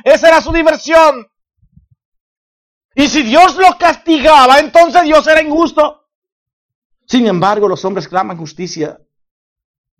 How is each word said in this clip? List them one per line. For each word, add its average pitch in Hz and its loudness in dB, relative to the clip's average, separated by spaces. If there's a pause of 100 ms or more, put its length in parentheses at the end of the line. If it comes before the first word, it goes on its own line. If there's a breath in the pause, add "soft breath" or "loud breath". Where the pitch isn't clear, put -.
Esa 302 2
era 320 4
su 330 -8
diversión. 311 0 (1700)
Y 277 0
si 285 -4
Dios 294 2
los 359 2
castigaba, 294 2
entonces 339 2
Dios 302 2
era 311 2
injusto. 311 -4 (960)
Sin 240 -2
embargo, 202 -2
los 185 -6
hombres 190 -8
claman 185 -6
justicia. 165 -12 (1000)